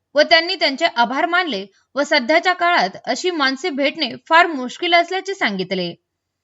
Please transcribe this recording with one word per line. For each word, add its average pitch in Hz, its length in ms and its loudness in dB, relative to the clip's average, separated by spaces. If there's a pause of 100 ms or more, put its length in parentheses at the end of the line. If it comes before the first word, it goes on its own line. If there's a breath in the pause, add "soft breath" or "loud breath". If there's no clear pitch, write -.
(160)
व 285 60 6
त्यांनी 330 340 2
त्यांचे 311 300 0
आभार 277 400 0
मानले 339 400 -2 (300)
व 269 80 0
सध्याच्या 311 500 2
काळात 339 360 0 (160)
अशी 339 260 -4
माणसे 277 380 -2
भेटणे 285 420 -4 (180)
फार 339 180 6
मुश्किल 320 460 -4
असल्याचे 370 400 0
सांगितले 185 600 -4 (480)